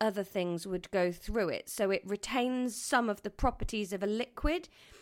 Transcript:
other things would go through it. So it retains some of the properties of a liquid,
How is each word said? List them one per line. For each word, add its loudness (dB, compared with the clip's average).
other 2
things -2
would -4
go 2
through -2
it. -6
So 0
it 0
retains 0
some 2
of -2
the -4
properties 0
of -2
a 2
liquid, 0